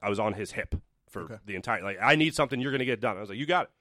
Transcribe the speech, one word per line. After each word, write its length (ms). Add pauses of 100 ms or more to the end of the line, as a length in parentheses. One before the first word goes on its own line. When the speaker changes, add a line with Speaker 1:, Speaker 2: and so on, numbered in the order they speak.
Speaker 1:
I 60
was 100
on 140
his 180
hip 240 (340)
for 160
Speaker 2:
Okay. 120 (100)
Speaker 1:
the 80
entire, 300
like, 180
"I 140
need 180
something, 260
you're 120
gonna 120
get 160
done." 160
I 40
was 80
like, 100
"You 80
got 200
it." 40 (100)